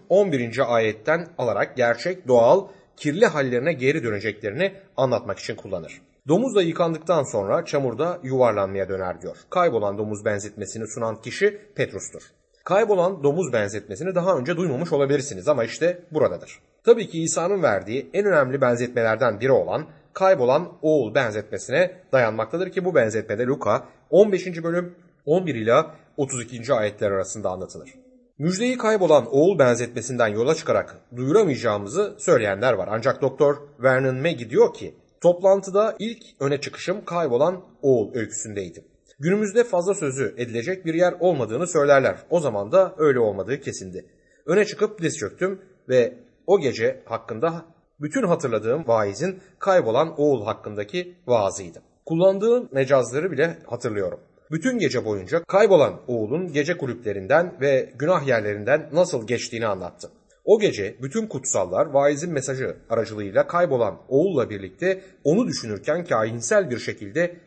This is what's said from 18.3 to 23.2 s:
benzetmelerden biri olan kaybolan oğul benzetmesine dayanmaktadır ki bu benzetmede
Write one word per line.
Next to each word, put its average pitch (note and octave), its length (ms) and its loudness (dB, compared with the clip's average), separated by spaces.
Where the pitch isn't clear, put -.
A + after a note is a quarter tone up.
benzetmelerden A#2+ 800 2
biri C3 120 2
olan G#2+ 340 2
kaybolan E3+ 680 2
oğul C#3 340 2
benzetmesine A#2+ 760 -2
dayanmaktadır B2+ 600 0
ki F#3 140 -4
bu F3+ 100 0
benzetmede A2 480 0